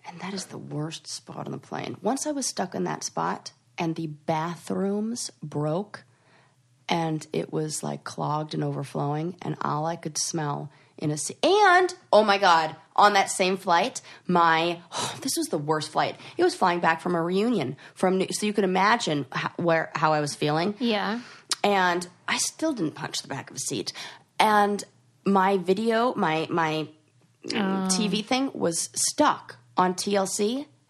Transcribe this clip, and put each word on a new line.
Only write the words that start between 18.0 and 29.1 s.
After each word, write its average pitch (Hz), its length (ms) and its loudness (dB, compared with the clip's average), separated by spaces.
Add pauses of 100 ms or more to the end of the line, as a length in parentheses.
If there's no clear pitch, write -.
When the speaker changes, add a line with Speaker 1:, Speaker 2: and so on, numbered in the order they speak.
Speaker 1:
New, 185 140 0
so - 140 -4
you 208 80 0
could 208 100 2
imagine 185 680 2
ho-, - 240 -4
where, 165 380 2
how 156 180 2
I 151 80 2
was 147 140 -4
feeling. 160 440 0
Speaker 2:
Yeah. 220 420 0 (420)
Speaker 1:
And 180 440 2 (200)
I 233 100 -2
still 311 360 -2
didn't 202 220 -2
punch - 260 -8
the - 60 -18
back - 220 -8
of - 60 -16
a 127 40 -8
seat. - 340 -6 (460)
And 208 440 4 (420)
my 196 320 4
video, 220 580 0
my, 160 340 0
my, 156 380 -2 (600)
mm, 190 380 -2
Speaker 2:
Oh. - 40 -2
Speaker 1:
T 208 180 0
V 214 140 0
thing 262 320 -2
was 170 400 -2
stuck - 640 0 (180)